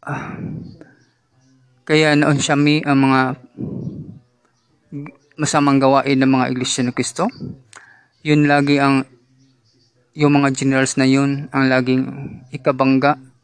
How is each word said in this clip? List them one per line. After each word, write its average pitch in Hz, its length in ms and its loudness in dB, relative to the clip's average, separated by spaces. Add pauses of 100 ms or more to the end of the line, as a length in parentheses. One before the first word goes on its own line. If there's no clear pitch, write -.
ah, - 300 -10 (1500)
kaya 151 320 4
noon 147 240 2
siya 143 160 0
mi 147 240 2
ang 143 160 2
mga 135 220 4 (2250)
masamang 143 400 2
gawain 135 400 2
ng 131 80 2
mga 131 240 2
Iglesia 127 320 -4
ni 123 80 -2
Cristo. 165 400 -4 (920)
Yun 151 240 2
lagi 143 360 2
ang, 139 200 2 (1120)
yung 147 240 2
mga 139 160 0
generals 135 440 0
na 135 40 4
yun, 139 480 0
ang 135 160 0
laging 131 360 0 (520)
ikabangga 135 640 0 (240)